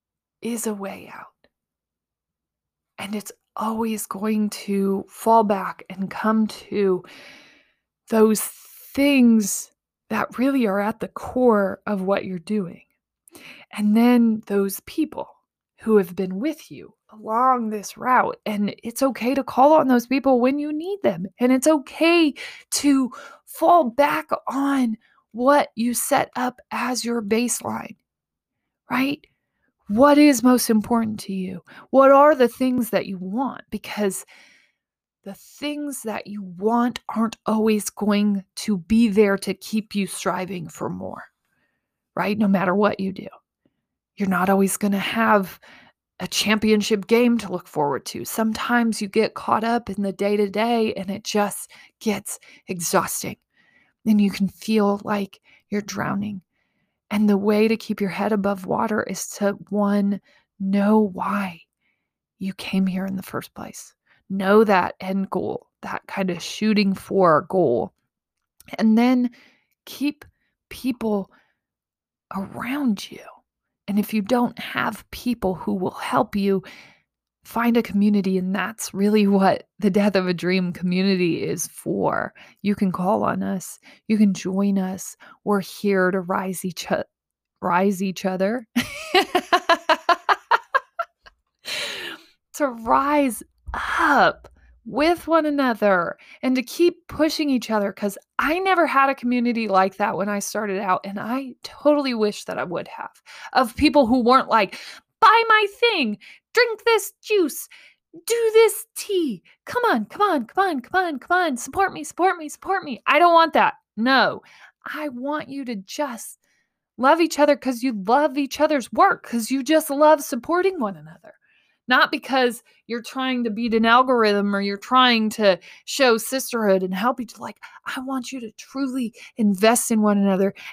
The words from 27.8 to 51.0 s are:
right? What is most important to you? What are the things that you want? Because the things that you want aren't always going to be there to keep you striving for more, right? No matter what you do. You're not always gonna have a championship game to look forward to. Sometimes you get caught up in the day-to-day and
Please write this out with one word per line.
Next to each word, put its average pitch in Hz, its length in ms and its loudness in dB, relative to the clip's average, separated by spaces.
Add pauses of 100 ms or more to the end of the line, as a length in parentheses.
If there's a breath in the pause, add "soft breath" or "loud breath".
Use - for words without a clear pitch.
right? 262 360 -4 (640)
What 285 300 6
is 285 240 6
most 254 260 4
important 220 520 0
to - 120 -10
you? 185 300 -8 (260 loud breath)
What 269 220 6
are 285 240 8
the 254 120 4
things 247 440 -2
that 180 160 -2
you 196 100 -10
want? 196 540 -8
Because 208 520 -6 (1000 soft breath)
the 196 100 -14
things 294 680 -10
that 220 240 -8
you 208 160 -12
want 220 560 -2 (100)
aren't 220 280 -2 (100)
always 214 420 0
going 202 540 0 (140)
to 214 200 -4
be 226 320 2
there 196 300 4
to 190 160 -6
keep - 400 -6
you 196 100 0
striving 180 600 -6
for - 220 -10
more, 95 340 -10 (920)
right? 202 220 -2
No 214 100 2
matter 180 280 2
what 208 240 0
you 190 120 -4
do. - 160 -14 (880)
You're 196 140 -2
not 185 180 0
always 196 300 2
gonna 202 220 -2
have 214 600 0 (600 soft breath)
a 185 80 -8
championship 214 800 0
game 233 320 4
to 196 120 -8
look 180 160 -8
forward 143 380 -4
to. - 200 -10
Sometimes 226 760 -2
you 208 60 -4
get 220 260 0
caught 220 300 -2
up 233 260 -2
in 202 140 -6
the 196 80 -4
day-to-day 208 840 0
and 190 160 -8